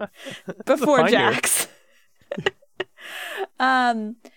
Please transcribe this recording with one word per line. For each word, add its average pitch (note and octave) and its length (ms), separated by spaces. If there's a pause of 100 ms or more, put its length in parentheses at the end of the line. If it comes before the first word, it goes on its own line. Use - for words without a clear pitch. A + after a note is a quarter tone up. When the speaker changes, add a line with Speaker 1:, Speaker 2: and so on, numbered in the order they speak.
(480)
Speaker 1:
a - 180
Speaker 2:
Before D4+ 320
Speaker 1:
fine A#3+ 140
year. G3+ 200
Speaker 2:
jacks. - 360 (680)
<laughs> D#3 120 (1120)
Um, A#3+ 560 (200)